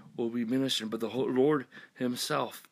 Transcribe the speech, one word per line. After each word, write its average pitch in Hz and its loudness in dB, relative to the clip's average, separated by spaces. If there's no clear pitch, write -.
will 117 -2
be 120 -2
ministering. 127 0
But 110 -4
the 113 -4
Ho-, 120 -2
Lord 131 4
himself, 127 -2